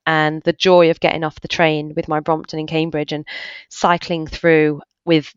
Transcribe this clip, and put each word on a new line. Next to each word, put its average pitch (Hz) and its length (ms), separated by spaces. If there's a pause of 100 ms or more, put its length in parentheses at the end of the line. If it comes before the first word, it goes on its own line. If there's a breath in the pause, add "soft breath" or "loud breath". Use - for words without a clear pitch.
and 156 340
the 170 120
joy 175 360
of 165 100
getting - 240
off 156 160
the - 80
train 151 480
with 165 120
my 156 120
Brompton 156 380
in 156 80
Cambridge 156 480
and 151 120 (440 loud breath)
cycling 170 560
through 151 560 (240)
with 160 320